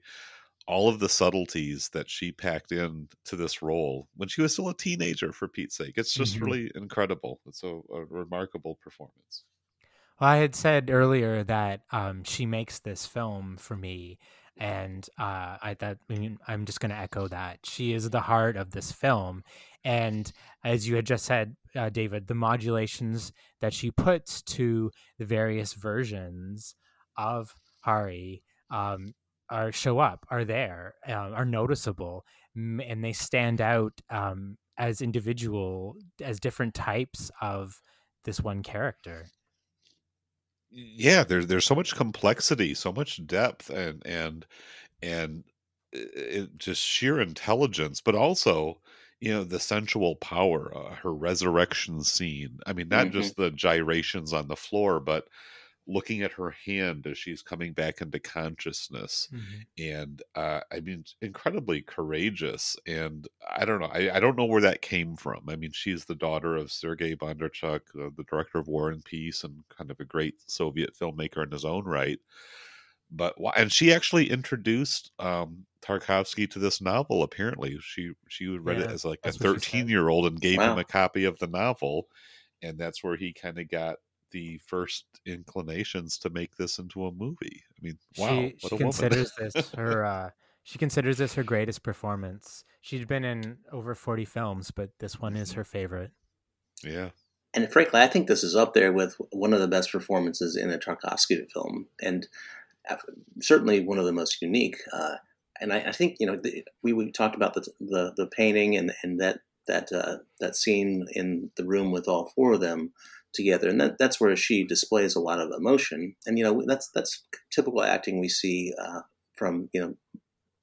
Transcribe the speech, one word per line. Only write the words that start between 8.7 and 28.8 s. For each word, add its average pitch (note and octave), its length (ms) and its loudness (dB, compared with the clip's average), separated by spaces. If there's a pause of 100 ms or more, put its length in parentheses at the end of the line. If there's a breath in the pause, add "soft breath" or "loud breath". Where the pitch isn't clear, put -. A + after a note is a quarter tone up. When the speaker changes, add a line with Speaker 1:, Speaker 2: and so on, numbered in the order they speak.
Speaker 1:
performance. - 680 -20 (760)
Speaker 2:
Well, C#3 100 8
I D3 80 8
had D3 180 4
said C#3+ 360 4
earlier B2+ 540 6
that, G#2 360 0 (100)
um, G2 320 -4
she - 220 -4
makes A2+ 340 -4
this - 280 -8
film G2 500 -6
for G#2 180 -10
me, F2+ 440 -10 (400 soft breath)
and, F#2+ 480 -6 (120)
uh, F#2+ 420 -6
I, G#2 180 -6
that, G#2 200 -6 (100)
I A#2 40 -4
mean, G#2+ 340 -4
I'm G#2+ 180 -4
just - 140 -8
gonna G#2 160 -2
echo G2 320 -6
that. F2 360 -8
She A#2+ 300 -2
is A2+ 160 -2
the A#2 120 2
heart A2+ 360 4
of F#2+ 140 -6
this F#2+ 200 -8
film, F#2+ 520 0 (400 soft breath)
and A2+ 460 0 (340 soft breath)
as A#2 240 2
you A#2 80 2
had A#2 100 2
just A#2+ 200 0
said, A2+ 300 0 (200)
uh, A2+ 140 0
David, G#2 380 -2
the A#2+ 60 -2
modulations A2+ 960 0 (300 soft breath)
that A2 140 0
she A#2+ 160 -2
puts - 500 2
to A2+ 500 0 (280 soft breath)
the A2+ 60 -6
various A2 480 0
versions G2+ 1000 -6 (400)
of A2+ 380 -4 (280)
Hari, F#2+ 600 -2 (300)
um, G2+ 420 -4 (380)